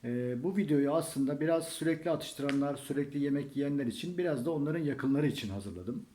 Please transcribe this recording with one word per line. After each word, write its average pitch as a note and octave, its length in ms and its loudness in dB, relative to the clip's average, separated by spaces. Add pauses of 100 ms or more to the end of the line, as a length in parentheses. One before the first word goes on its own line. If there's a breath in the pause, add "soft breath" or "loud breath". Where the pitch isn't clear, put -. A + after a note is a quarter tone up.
Ee, B2 400 -2
bu F#3 140 0
videoyu D3 360 4
aslında C#3+ 480 0
biraz D#3+ 260 2
sürekli D#3+ 440 0
atıştıranlar, C#3+ 640 -2
sürekli C#3+ 440 -2
yemek C#3+ 380 0
yiyenler C#3 280 0
için, E3+ 320 -4
biraz D3+ 280 0
da E3 60 0
onların D#3 320 0
yakınları C#3 440 2
için G#2+ 220 -2
hazırladım. G2 640 -6